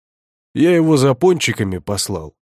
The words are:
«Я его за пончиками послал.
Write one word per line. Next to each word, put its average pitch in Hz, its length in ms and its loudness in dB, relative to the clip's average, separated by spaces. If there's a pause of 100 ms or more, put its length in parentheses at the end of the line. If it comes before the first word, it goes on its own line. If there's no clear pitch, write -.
(540)
«Я 170 220 2
его 160 220 4
за 131 180 2
пончиками 110 640 -2
послал. 92 560 -8 (200)